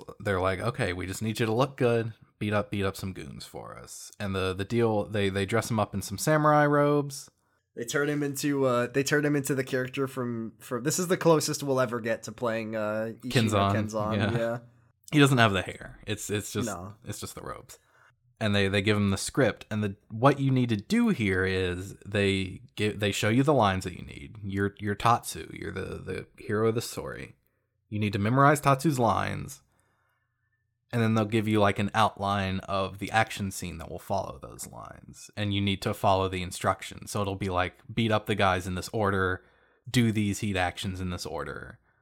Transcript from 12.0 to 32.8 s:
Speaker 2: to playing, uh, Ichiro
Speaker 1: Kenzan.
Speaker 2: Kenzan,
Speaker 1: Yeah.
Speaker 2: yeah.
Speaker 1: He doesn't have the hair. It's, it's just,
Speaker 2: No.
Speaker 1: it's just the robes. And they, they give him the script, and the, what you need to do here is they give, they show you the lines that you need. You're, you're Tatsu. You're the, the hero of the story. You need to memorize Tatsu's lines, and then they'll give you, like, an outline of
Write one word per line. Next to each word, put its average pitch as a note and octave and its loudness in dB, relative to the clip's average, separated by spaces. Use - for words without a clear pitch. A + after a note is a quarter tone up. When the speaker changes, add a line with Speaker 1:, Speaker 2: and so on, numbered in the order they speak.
Speaker 2:
to A#2 -12
playing, A2+ -4
uh, A2 -2
Ichiro B2+ -8
Speaker 1:
Kenzan. G2 4
Speaker 2:
Kenzan, G#2+ -2
Speaker 1:
Yeah. - 0
Speaker 2:
yeah. A#2 -2
Speaker 1:
He D3 4
doesn't C#3 8
have A2+ 8
the F#2 0
hair. - -12
It's, G2+ -6
it's G2+ -4
just, G#2+ -2
Speaker 2:
No. F#2+ -8
Speaker 1:
it's G2+ -10
just - -12
the - -14
robes. - -14
And G#2 2
they, G2 4
they G2+ 2
give G#2 4
him G2+ 4
the F#2+ 2
script, - 0
and G#2+ -2
the, G2+ -4
what C3+ 2
you C#3 0
need B2+ 2
to A2 2
do A3+ 0
here F#2+ 2
is F#2 -2
they G2 0
give, G#2 -2
they G#2 2
show G#2+ 0
you A#2+ 4
the D3+ 4
lines G2 4
that F#2 -8
you C2+ -14
need. C#2 -16
You're, G2 -2
you're G#2 -4
Tatsu. - 0
You're F2+ -10
the, F#2+ -8
the - -8
hero A2 0
of A2 2
the A#2 -2
story. - -10
You G#2+ -4
need G#2 0
to G#2 -2
memorize C#3 6
Tatsu's C#3 2
lines, G2 0
and A#2+ 0
then A2 2
they'll A2+ 2
give G#2+ 0
you, G#2+ 4
like, G2+ 4
an G2+ 0
outline G2 0
of F#2+ -4